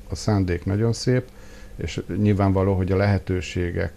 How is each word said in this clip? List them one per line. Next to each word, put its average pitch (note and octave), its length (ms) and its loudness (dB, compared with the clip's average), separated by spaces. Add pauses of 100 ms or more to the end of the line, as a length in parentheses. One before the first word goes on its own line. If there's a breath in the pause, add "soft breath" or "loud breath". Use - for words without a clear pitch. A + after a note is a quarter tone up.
a G2 60 -6
szándék F#2 500 0
nagyon G#2+ 280 0
szép, B2+ 300 0 (520 loud breath)
és - 260 -6 (160)
nyilvánvaló, G2 580 4
hogy F#2 160 2
a F#2+ 40 4
lehetőségek, F#2 1000 0